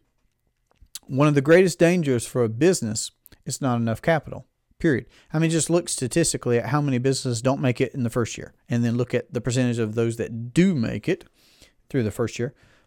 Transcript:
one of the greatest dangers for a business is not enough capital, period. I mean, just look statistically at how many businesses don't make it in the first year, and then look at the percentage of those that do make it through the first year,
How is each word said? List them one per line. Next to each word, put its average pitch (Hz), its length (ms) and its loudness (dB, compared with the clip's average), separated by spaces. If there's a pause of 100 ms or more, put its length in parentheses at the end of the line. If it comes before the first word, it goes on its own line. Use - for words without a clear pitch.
(1080)
one 139 200 2
of 151 80 4
the 143 60 4
greatest 165 380 6
dangers 165 480 2
for 123 180 0
a 113 40 2
business 117 640 0 (340)
is - 160 -10
not 123 200 0
enough 113 220 -2
capital, - 440 -2 (340)
period. 143 260 0 (260)
I 156 60 -2
mean, 165 120 2
just 160 200 0
look 175 180 2
statistically 127 680 0
at 101 80 -2
how 143 140 0
many 139 180 0
businesses 127 440 -2
don't 131 180 0
make 127 200 0
it 131 140 -2
in 135 80 -4
the 117 80 -2
first - 260 -2
year, - 160 -14 (160)
and 120 160 0
then 117 120 0
look 120 180 -2
at - 180 -4
the 123 80 -4
percentage 123 380 0
of 110 160 -4
those 117 220 0
that 117 360 -8
do 185 220 4
make 117 340 -4
it 180 160 -4 (640)
through 131 140 0
the 107 80 -2
first - 280 -4
year, 120 160 -6 (320)